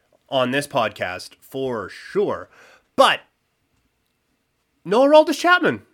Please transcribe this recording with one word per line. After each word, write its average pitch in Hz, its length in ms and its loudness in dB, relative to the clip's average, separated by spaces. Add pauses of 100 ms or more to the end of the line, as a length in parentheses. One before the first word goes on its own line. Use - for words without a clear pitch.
(300)
on 127 220 -2
this 143 160 -4
podcast 107 720 -6
for 127 480 -8
sure. 117 640 -6 (480)
But 214 240 2 (1600)
no 233 240 2
Aroldis 302 320 4
Chapman 330 440 0 (100)